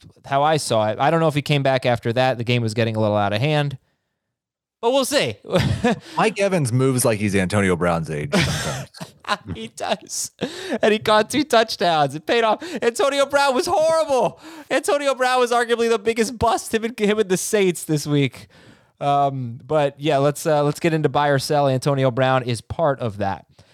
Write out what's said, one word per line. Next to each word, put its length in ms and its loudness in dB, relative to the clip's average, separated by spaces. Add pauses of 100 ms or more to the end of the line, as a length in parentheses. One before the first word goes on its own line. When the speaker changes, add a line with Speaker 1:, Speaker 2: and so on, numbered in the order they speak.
(260)
Speaker 1:
how 160 0
I 160 4
saw 320 0
it. 100 -4
I 120 2
don't 80 2
know 80 2
if 80 0
he 80 0
came 180 0
back 240 0
after 280 0
that. 260 0
The 40 -6
game 200 0
was 100 -2
getting 220 0
a 40 0
little 160 2
out 160 0
of 80 0
hand, 380 0 (1040)
but 100 0
we'll 140 2
see. 300 -2 (420)
<laughs> 400 -2
Speaker 2:
Mike 220 0
Evans 340 2
moves 320 2
like 140 2
he's 160 0
Antonio 400 2
Brown's 340 0
age 240 -6
sometimes. 640 -2
Speaker 1:
<laughs> 40 -20 (560)
He 140 -12
does. 640 -8 (500)
And 100 4
he 80 2
caught 300 2
two 140 0
touchdowns. 720 2
It 100 -14
paid 180 2
off. 180 0 (200)
Antonio 460 0
Brown 280 2
was 120 0
horrible. 720 0 (300)
Antonio 460 0
Brown 240 2
was 120 2
arguably 380 2
the 100 2
biggest 400 -2
bust, 340 0
him 120 -2
and, 140 -8
him 200 2
and 100 -2
the 80 2
Saints 480 0
this 220 -2
week. 400 0 (520)
Um, 640 -2
but 360 -2
yeah, 180 0
let's, 280 0
uh, 180 2
let's 160 -2
get 140 0
into 160 2
buy 200 0
or 100 2
sell. 300 0
Antonio 420 0
Brown 320 2
is 180 -4
part 380 -2
of 180 -4
that. 280 -4 (280)